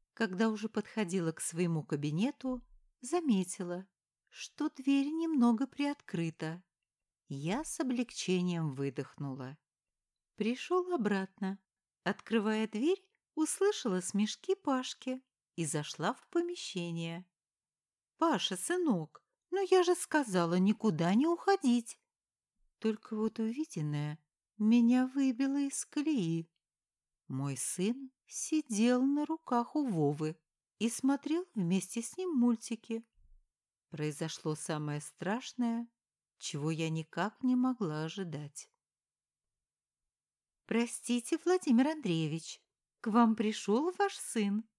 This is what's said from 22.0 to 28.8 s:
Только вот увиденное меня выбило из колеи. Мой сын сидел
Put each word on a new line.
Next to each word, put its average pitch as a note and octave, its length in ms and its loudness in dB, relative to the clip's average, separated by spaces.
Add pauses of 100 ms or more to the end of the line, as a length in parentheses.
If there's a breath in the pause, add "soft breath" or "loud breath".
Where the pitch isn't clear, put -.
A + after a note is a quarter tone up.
Только A3 360 -4
вот G#3+ 240 -2
увиденное D3+ 800 -4 (380)
меня A#3+ 500 6
выбило C4+ 500 0
из C#4 280 -2
колеи. F#3+ 640 0 (800)
Мой C3+ 300 -4
сын B3 540 -4 (160)
сидел B3 760 0